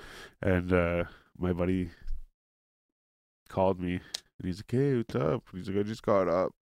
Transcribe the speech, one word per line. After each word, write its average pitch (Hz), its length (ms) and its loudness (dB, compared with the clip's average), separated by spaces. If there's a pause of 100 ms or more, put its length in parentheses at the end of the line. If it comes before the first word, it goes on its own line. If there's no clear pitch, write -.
(420)
And, 90 320 2
uh, 87 320 2 (320)
my 90 160 0
buddy 90 380 0 (1600)
called 92 300 2
me, 90 140 -2
and - 520 -10
he's 90 140 -4
like, - 120 -18
"Hey, 135 260 2
what's - 180 -4
up?" 139 280 0 (100)
He's 92 160 -10
like, 95 80 -2
"I 104 60 2
just 107 200 -6
got 98 240 2
up, 87 240 2 (120)